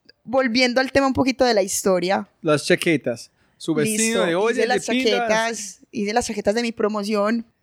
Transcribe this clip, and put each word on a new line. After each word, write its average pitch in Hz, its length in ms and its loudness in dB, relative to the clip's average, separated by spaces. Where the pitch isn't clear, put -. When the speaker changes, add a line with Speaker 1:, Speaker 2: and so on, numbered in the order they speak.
Speaker 1:
volviendo 247 560 2
al 262 120 -2
tema 277 140 4
un 262 80 0
poquito 262 300 2
de 240 100 4
la 202 80 4
historia. 190 680 0
Speaker 2:
Las 151 220 0
chaquetas. 151 680 -2
Su - 180 -4
vestido 220 480 0
Speaker 1:
Listo, 196 40 0
Speaker 2:
de 165 80 0
olla, 208 180 0
Speaker 1:
hice 247 100 -2
Speaker 2:
de 226 60 2
Speaker 1:
las 247 180 0
Speaker 2:
pingas. 254 240 0
Speaker 1:
chaquetas, 226 680 -2
hice 208 220 -4
las 240 140 2
chaquetas 208 280 -2
de 240 80 0
mi 233 100 -4
promoción. 214 720 -2